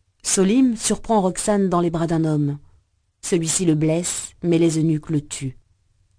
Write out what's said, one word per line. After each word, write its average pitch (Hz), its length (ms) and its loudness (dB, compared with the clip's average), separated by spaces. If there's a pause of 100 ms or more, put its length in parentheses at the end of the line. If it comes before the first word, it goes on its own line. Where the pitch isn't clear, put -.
(240)
Solim 226 500 2
surprend 214 460 -2
Roxane 190 480 0
dans 175 120 2
les 170 100 0
bras 165 180 -2
d'un 165 160 0
homme. 147 340 0 (640)
Celui-ci 170 420 -2
le 160 120 4
blesse, 160 540 -2 (120)
mais 170 160 2
les 165 200 2
eunuques 156 320 0
le 151 100 0
tuent. 139 360 -10 (640)